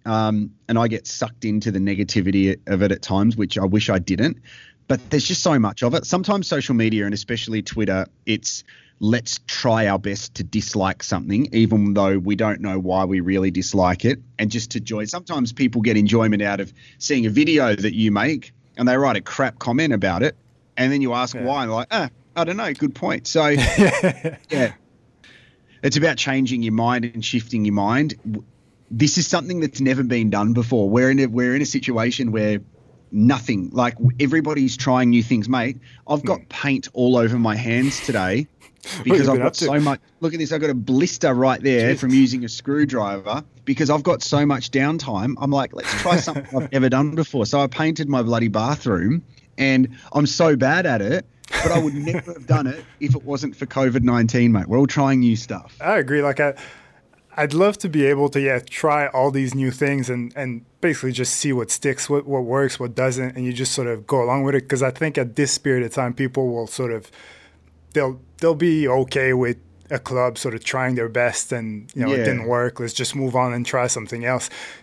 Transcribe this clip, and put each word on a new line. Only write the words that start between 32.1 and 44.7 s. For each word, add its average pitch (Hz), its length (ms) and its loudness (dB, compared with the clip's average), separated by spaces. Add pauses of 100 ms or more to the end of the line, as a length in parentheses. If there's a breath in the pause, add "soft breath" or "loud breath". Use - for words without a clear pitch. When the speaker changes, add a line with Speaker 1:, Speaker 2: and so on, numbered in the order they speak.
Speaker 1:
where 107 280 0 (520)
nothing, 110 600 2
like, 120 220 0
w-, 123 260 2
everybody's 143 560 0
trying 127 340 2
new 120 120 6
things, 113 260 0
mate. 123 300 -2 (280 loud breath)
I've 147 180 -2
got - 160 -2
Speaker 2:
Hmm. - 80 -20
Speaker 1:
paint - 440 -4
all 127 240 4
over 117 220 2
my 110 180 2
hands 120 440 -2
today 107 520 -2
Speaker 2:
<laughs> - 440 -16
What - 80 -12
Speaker 1:
because 180 140 4
Speaker 2:
have 135 80 4
you 135 60 4
Speaker 1:
I've - 20 4
Speaker 2:
been 123 80 0
Speaker 1:
got 131 40 2
Speaker 2:
up 165 80 2
to? - 120 -4
Speaker 1:
so 147 140 2
much, 143 200 0 (200)
look 160 140 -2
at 170 40 -6
this, 156 140 -4
I've 160 80 -2
got 151 100 0
a 131 40 -2
blister 135 580 0
right 127 300 2
there 127 320 4
Speaker 2:
Jeez. 135 40 -2
Speaker 1:
from 127 120 -2
using 127 340 4
a 117 40 -6
screwdriver 120 960 -2 (200)
because 139 260 0
I've 147 120 2
got 170 200 0
so 147 220 2
much 139 260 0